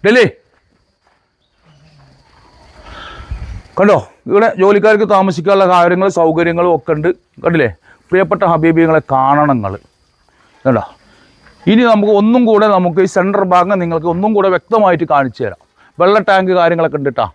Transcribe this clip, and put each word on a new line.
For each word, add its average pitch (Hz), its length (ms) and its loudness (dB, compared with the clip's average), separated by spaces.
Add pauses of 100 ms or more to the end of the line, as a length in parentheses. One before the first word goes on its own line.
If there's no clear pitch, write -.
ഡൽഹി. 226 200 4 (3500)
കണ്ടോ, 196 200 2 (320)
ഇവിടെ 208 180 2 (140)
ജോലിക്കാർക്ക് 208 440 2 (100)
താമസിക്കാനുള്ള 190 580 0
കാര്യങ്ങൾ, 180 340 2 (120)
സൗകര്യങ്ങളും 170 560 0
ഒക്കെ 160 200 -6
ഉണ്ട്. 156 140 -2 (340)
കണ്ടില്ലേ? 160 240 0 (420)
പ്രിയപ്പെട്ട 185 320 0 (100)
ഹബീബിങ്ങളെ 160 500 2 (100)
കാണണം 139 440 0
നിങ്ങൾ. 98 180 -6 (920)
കണ്ടോ? 120 180 0 (920)
ഇനി 226 180 4
നമുക്ക് 208 300 2
ഒന്നും 233 300 2
കൂടെ, 214 160 2 (100)
നമുക്ക് 180 300 0
ഈ - 100 -4
സെൻട്രൽ 196 380 0
ഭാഗം 185 280 0
നിങ്ങൾക്ക് 165 320 -4
ഒന്നും 196 220 -2
കൂടെ 196 180 2
വ്യക്തമായിട്ട് 180 600 0
കാണിച്ചു 131 300 -2
തരാം. 95 160 -8 (400)
വെള്ള 196 180 2 (120)
ടാങ്ക് 185 280 0
കാര്യങ്ങളൊക്കെ 165 420 0
ഉണ്ട് 139 180 -2
ട്ടാ. 113 160 -2